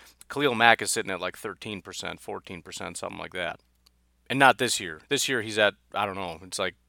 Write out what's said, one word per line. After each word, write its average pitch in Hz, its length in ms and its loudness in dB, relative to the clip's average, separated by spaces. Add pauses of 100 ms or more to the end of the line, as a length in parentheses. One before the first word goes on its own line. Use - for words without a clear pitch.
(280)
Khalil 139 260 0
Mack 113 280 6
is 101 80 -4
sitting 101 200 -2
at, 90 100 -6
like, 90 180 -6
thirteen 104 420 -10
percent, 90 400 -12
fourteen 98 400 -12
percent, 90 380 -12
something 90 200 -10
like 82 140 -12
that. 87 260 -6 (720)
And 123 100 -2
not 131 200 8
this 120 200 0
year. 80 300 -8
This - 220 -2
year 123 100 0
he's 107 180 -4
at, 101 140 6 (220)
I 104 100 0
don't 98 100 -4
know, 90 280 -8
it's 95 160 -10
like 92 160 -4 (140)